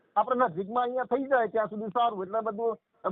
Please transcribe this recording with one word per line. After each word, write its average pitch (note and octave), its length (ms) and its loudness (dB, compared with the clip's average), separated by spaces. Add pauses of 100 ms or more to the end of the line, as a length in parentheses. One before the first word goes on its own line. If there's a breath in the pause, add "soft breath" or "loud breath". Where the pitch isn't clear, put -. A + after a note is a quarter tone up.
(160)
આપણે B3 300 4
નજીકમાં G3+ 380 -2
અહીંયા B3 200 -2
થઈ C4+ 200 0
જાય B3+ 240 4
ત્યાં G#3+ 180 0
સુધી G#3+ 220 -6
સારું, A3+ 340 0
એટલે G3 180 -4
બધું A3 360 -2 (360)